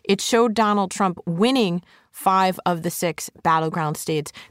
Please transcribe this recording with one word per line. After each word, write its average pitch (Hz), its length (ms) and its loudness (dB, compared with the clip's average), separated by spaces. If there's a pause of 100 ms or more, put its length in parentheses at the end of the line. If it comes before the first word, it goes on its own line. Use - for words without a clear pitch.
It - 160 2
showed 233 360 2
Donald 208 340 2
Trump 185 380 -2
winning 185 540 2 (300)
five 190 540 0
of 175 180 -2
the 175 80 -2
six - 380 -6 (120)
battleground 160 540 0
states. 151 380 -4 (180)